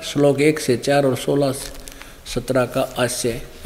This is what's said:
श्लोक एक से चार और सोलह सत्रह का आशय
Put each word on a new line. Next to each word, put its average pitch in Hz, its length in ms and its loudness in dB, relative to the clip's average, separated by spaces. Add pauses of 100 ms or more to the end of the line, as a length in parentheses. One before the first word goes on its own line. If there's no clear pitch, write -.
श्लोक 143 360 2
एक 156 200 4
से 123 160 2
चार 139 300 2
और 127 100 2
सोलह 143 360 0 (840)
सत्रह 123 320 0
का - 320 -2
आशय 123 440 -2 (240)